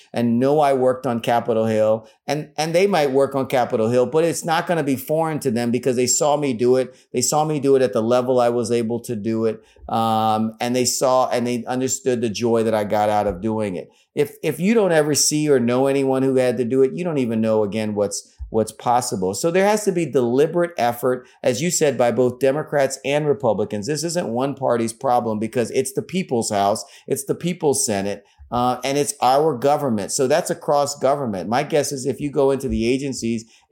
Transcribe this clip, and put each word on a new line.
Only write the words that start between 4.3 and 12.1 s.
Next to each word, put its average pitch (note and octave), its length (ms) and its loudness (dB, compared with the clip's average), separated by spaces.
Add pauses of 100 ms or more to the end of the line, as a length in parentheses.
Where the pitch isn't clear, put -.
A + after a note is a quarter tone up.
not E3+ 220 -2
gonna E3+ 160 0
be C3+ 140 0
foreign D#3 440 -2
to C3+ 100 -2
them A#2+ 200 0
because B2 260 0
they B2 120 2
saw D3 280 2
me D3 160 0
do B2 240 2
it. B2+ 180 -2 (180)
They C3 100 -2
saw D3+ 240 0
me D3+ 120 -2
do C3+ 160 2
it C3 60 6
at B2+ 140 2
the A2+ 80 0
level B2 360 2
I A#2+ 120 4
was A#2+ 200 -2
able A#2 300 -2
to A#2 160 -8
do A2 300 -2
it. A2 180 -4 (240)
Um, A2 720 0
and A#2+ 160 -2
they B2+ 80 2
saw, B2+ 460 2
and A#2+ 160 0
they B2 180 -4
understood B2+ 560 -2